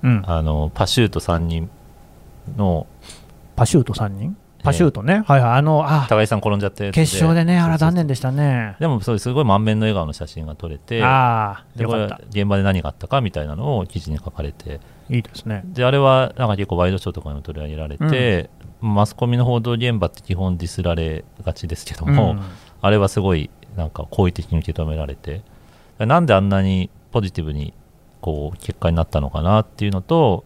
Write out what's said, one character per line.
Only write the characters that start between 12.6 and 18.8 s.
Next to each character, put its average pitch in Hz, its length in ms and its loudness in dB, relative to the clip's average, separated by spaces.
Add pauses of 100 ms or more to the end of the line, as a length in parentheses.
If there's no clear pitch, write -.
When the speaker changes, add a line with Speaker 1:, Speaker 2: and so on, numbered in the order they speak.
Speaker 2:
何 95 180 2
が 73 80 -4
あ - 40 -10
っ - 40 -16
た - 100 -12
か 135 140 0
み 104 100 -2
た 76 120 -4
い 76 40 -6
な 73 80 -8
の 127 220 -2
を 90 80 -2
記 - 140 -8
事 78 100 -10
に 76 80 -4
書 - 140 -10
か - 100 -10
れ 73 100 -6
て。 73 280 -14 (320)
Speaker 1:
い 123 80 0
い - 20 -4
で - 140 -10
す - 100 -16
ね。 107 200 -6
Speaker 2:
で、 123 200 -4
あ 127 60 4
れ 139 80 2
は 131 380 2
な 127 80 -2
ん - 20 0
か 104 80 0
結 98 100 -4
構 90 120 -4
ワ 90 100 2
イ 92 40 2
ド 95 60 -2
シ - 100 -6
ョ 87 40 -6
ー - 20 -8
と 76 80 -10
か 73 80 -12
に 71 60 -8
も 71 60 -10
取 76 180 -12
り 76 40 -8
上 76 120 -10
げ - 20 -10
ら 78 100 -8
れ 73 120 -12
て、 127 500 0 (320)